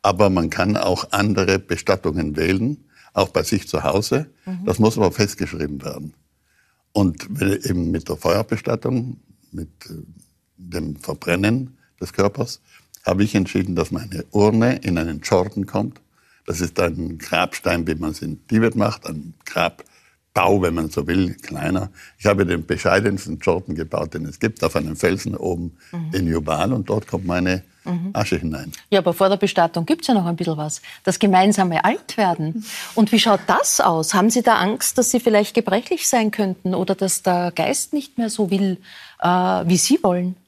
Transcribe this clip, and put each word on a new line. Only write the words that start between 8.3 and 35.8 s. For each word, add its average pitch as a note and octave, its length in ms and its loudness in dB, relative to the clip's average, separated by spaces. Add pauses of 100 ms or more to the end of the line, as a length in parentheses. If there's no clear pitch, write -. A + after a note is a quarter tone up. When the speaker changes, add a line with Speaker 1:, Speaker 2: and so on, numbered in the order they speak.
Speaker 1:
mit, E2 160 -10 (180)
äh, E2 80 -18 (600)
dem E2+ 400 -8
Verbrennen A2 800 -4 (240)
des F2+ 120 -10
Körpers, - 480 -2 (440)
habe F#2 200 2
ich G#2 100 -2
entschieden, F#2 420 0
dass E2 140 -2
meine F2+ 400 -8
Urne A2 480 4
in F2 200 -2
einen D#2+ 220 -4
Jordan G2 460 0
kommt. - 340 -4 (460)
Das E2+ 140 -4
ist E2+ 200 -2
ein E2 380 -2
Grabstein, E2+ 680 -2
wie E2 80 -2
man D#2 160 -4
es D#2 120 -10
in D#2+ 240 -8
Tibet A2+ 300 2
macht, G#2 300 -2
ein D#2+ 280 -12 (100)
Grabbau, - 1160 -2
wenn E2+ 120 2
man D#2+ 160 -2
so D2 160 -4
will, F2+ 280 0
kleiner. F2 560 -4 (280)
Ich - 80 -2
habe G2+ 180 4
den F2 220 -2
bescheidensten F#2+ 720 0
Jordan - 360 -2
gebaut, D#2 400 -6
den D#2+ 120 -8
es C#2+ 120 -14
gibt, - 260 -2
auf D#2+ 120 -2
einem D#2 200 -4
Felsen - 400 0
oben E2+ 400 -6 (160)
Speaker 2:
Mhm. E3 220 -8
Speaker 1:
in F#2 120 -2
Jubal. D#2+ 460 0
Und G#2 180 -4
dort G2 160 -2
kommt - 200 -6
meine F2+ 360 0 (220)
Speaker 2:
Mhm. F3 280 -4
Speaker 1:
Asche G2+ 240 0
hinein. D2+ 360 -6 (180)
Speaker 2:
Ja, G3+ 80 6
aber E3+ 160 2
vor F#3+ 160 4
der G3 80 2
Bestattung E3+ 480 0
gibt's E4 200 -2
ja C4 80 2
noch F3+ 120 2
ein E3+ 100 -2
bisschen E3 220 -4
was. D3+ 240 -8 (200)
Das F#3 160 0
gemeinsame F#3+ 640 4
Altwerden. G3 840 0 (300)
Und G#3+ 180 4
wie A3+ 60 4
schaut G#3 280 4
das - 340 2
aus? D#3+ 320 2
Haben G3+ 160 4
Sie A3+ 140 2
da A3+ 140 6
Angst, - 420 0
dass A#3+ 120 2
Sie B3 100 2
vielleicht G#3+ 340 2
gebrechlich A#3 520 0